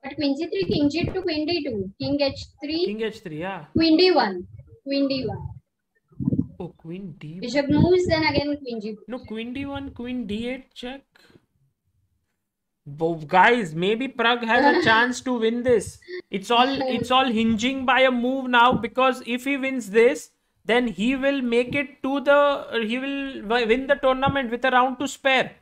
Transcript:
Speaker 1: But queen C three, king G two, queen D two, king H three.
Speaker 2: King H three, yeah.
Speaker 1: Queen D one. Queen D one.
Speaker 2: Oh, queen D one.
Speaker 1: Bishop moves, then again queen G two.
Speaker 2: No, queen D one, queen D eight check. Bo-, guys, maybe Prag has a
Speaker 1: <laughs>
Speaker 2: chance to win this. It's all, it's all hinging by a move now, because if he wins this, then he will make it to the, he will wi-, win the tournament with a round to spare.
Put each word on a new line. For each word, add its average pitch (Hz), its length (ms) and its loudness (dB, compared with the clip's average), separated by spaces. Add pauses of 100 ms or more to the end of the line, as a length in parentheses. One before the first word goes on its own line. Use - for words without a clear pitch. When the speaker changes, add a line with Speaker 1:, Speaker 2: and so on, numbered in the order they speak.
Speaker 1:
But 269 120 -12
queen 277 200 -2
C 330 120 -6
three, 349 180 -2
king 311 240 0
G 311 160 -2
two, 381 160 -4
queen 311 240 -4
D 330 180 -2
two, 208 260 -6 (100)
king 277 200 -2
H 277 260 -2 (160)
three. 320 240 -4
Speaker 2:
King 220 160 -6
H 220 200 -8
three, 156 180 -10
yeah. 175 340 -8
Speaker 1:
Queen 320 240 4
D 370 140 6
one. 202 360 0 (360)
Queen 277 240 -2
D 262 180 -4
one. 202 220 -8 (1120)
Speaker 2:
Oh, 175 100 -10
queen 175 480 -14
D 156 160 -16
one. 185 80 -12
Speaker 1:
Bishop 262 280 -2
moves, 349 380 4
then 320 180 2
again 285 320 -2
queen 240 240 -10
G 214 140 -8
two. 208 120 -20
Speaker 2:
No, 247 120 -10
queen 233 340 -10
D 277 120 -8
one, 277 260 -10
queen 247 360 -8
D 220 220 -6
eight 262 240 -12
check. 262 300 -14 (1800)
Bo-, 160 300 -4
guys, 180 600 4
maybe 214 320 -2
Prag 240 360 0
has 247 340 4
a 359 60 0
Speaker 1:
<laughs> - 60 2
Speaker 2:
chance 240 320 2
to 254 120 -2
win 226 280 -2
this. 233 380 0 (320)
It's 202 180 -8
all, 262 320 2
it's 254 300 -2
all 262 200 4
hinging 226 540 0
by 254 160 4
a 262 100 6
move 254 380 -2
now, 247 240 6
because 247 540 0
if 247 180 -4
he 277 100 -2
wins 254 360 -6
this, 240 400 4 (340)
then 240 220 2
he 220 280 0
will 277 280 0
make 247 320 0
it 285 260 -4
to 269 200 -2
the, 285 640 2
he 220 140 -4
will 269 460 -6
wi-, 233 220 0
win 254 200 2
the 285 100 4
tournament 269 540 0
with 240 160 -4
a 254 60 4
round 254 260 2
to 294 100 -4
spare. 262 440 0 (100)